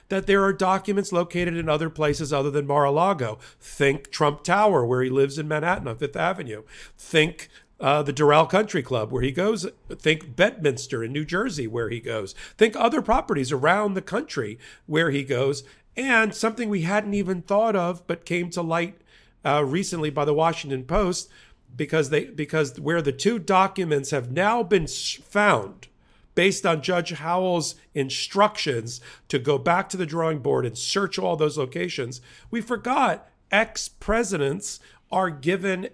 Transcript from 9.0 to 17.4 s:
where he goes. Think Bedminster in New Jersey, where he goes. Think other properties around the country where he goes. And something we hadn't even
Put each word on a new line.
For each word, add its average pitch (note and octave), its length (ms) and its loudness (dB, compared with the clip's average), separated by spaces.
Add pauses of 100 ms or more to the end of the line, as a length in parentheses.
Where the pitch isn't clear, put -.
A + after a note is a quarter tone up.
where A#2+ 100 -2
he C3+ 100 0
goes. F#3+ 360 -2 (200)
Think D#3 480 -2
Bedminster D3 680 0
in A#2 100 -6
New D3+ 120 -4
Jersey, E3 420 -4
where A2+ 220 -4
he A#2 100 -6
goes. A2+ 340 -6 (240)
Think A3 180 4
other A#3 280 2
properties F3+ 480 0
around F3+ 420 2
the F#3 80 -4
country C#3 560 -6 (300)
where D#3+ 240 2
he C#3 120 0
goes. C#3 400 -2 (320)
And A3+ 380 2
something A3 360 -2
we G3 120 0
hadn't G3+ 320 0
even F#3 300 -2